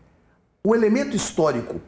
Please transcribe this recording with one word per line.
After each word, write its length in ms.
o 100
elemento 420
histórico, 720